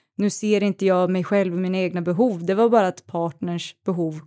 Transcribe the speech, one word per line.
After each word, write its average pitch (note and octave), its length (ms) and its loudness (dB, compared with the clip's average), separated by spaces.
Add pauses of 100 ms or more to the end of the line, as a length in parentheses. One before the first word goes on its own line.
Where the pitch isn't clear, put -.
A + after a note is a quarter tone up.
(160)
nu G3+ 140 2
ser G#3 320 0
inte G3 240 0
jag F3+ 240 4
mig F#3 140 0
själv G3 300 0
och F3 60 -2
mina F#3 180 -2
egna F3+ 240 -2
behov. F3 440 0
Det F#3+ 80 2
var A3+ 140 4
bara A3 180 4
att - 200 -6
partners E3+ 800 -6
behov E3 420 -4